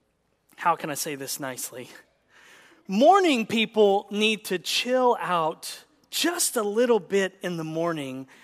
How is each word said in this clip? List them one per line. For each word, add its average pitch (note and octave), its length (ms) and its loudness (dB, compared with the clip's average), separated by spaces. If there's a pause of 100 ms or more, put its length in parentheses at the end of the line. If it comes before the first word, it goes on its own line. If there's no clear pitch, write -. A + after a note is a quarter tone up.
(540)
how E3 220 0
can D#3+ 140 -10
I C#3+ 40 -6
say C#3+ 220 -6
this C3+ 240 -10
nicely? B2+ 480 -12 (1000)
Mourning C#4+ 580 6
people G#3 680 2
need G#3+ 320 0
to F#3 160 -4
chill B3 600 0
out E3+ 640 -4 (260)
just - 480 -2
a A#3 60 0
little A3 380 2
bit F#3+ 420 -2
in F3+ 140 -6
the D#3+ 80 -6
morning D#3 640 -6 (160)